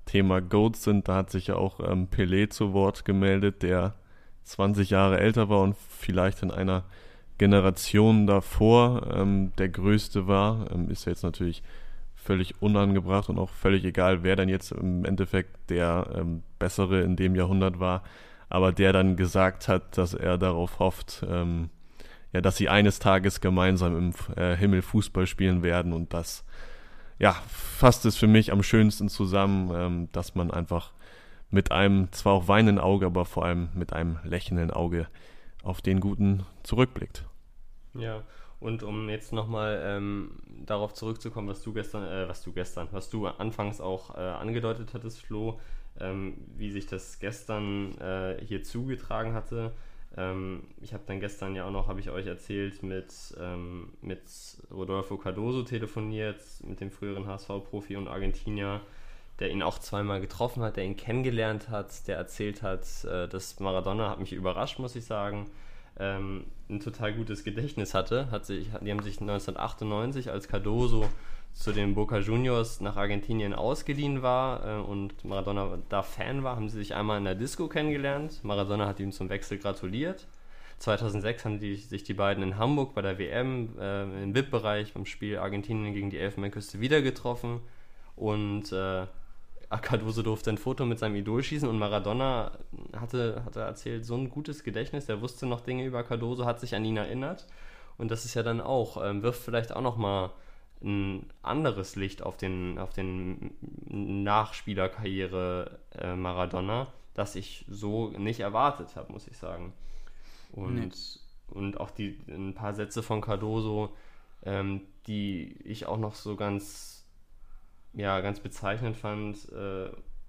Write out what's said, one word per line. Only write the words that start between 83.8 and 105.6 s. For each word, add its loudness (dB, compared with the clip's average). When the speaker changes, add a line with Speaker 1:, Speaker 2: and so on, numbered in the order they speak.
Speaker 2:
im -4
vip-Bereich -2
beim -8
Spiel -8
Argentinien -4
gegen -4
die -6
Elfenbeinküste -6
wieder 4
getroffen. -4
Und, -2
äh, -2
Cardoso -2
durfte -2
ein -2
Foto -4
mit -2
seinem -2
Idol -2
schießen -2
und 0
Maradona 0
hatte, -4
hatte -10
erzählt, -8
so -4
ein -4
gutes -10
Gedächtnis, -6
der -4
wusste -8
noch -2
Dinge -6
über -4
Cardoso, -4
hat 0
sich -6
an -2
ihn 0
erinnert. -6
Und -4
das -4
ist -8
ja 0
dann -2
auch, -2
ähm, -2
wirft -2
vielleicht -2
auch -2
noch -2
mal 0
ein -4
anderes -2
Licht -6
auf -6
den, -4
auf -6
den -6
Nachspielerkarriere, -2